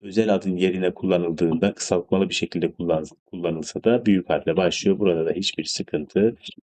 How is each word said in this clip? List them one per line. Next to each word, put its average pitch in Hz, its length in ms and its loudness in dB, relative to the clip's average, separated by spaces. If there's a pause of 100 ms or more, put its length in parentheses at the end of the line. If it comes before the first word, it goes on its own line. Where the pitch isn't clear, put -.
özel 104 340 2
adın 95 220 -2
yerine 90 380 0
kullanıldığında 87 800 0
kısaltmalı 95 540 0
bir - 60 -6
şekilde - 380 -2
kullan-, 80 340 -2 (200)
kullanılsa 82 580 -6
da 117 220 2
büyük 95 240 2
harfle 82 260 0
başlıyor. 92 420 2
Burada 85 280 2
da 82 60 0
hiçbir 85 320 -4
sıkıntı 92 720 -2 (320)